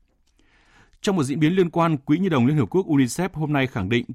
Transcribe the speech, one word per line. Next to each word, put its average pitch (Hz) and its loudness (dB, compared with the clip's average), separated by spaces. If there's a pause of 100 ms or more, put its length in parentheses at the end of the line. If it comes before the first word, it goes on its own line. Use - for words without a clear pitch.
(1000)
Trong 196 0
một 160 0
diễn 143 -4
biến 160 2
liên 180 2
quan, 165 0
Quỹ 151 0
Nhi 190 -2
đồng 131 2
Liên 151 2
Hợp 127 2
Quốc 185 -2
unicef 143 0
hôm 151 -4
nay 135 0
khẳng 98 -6
định 120 0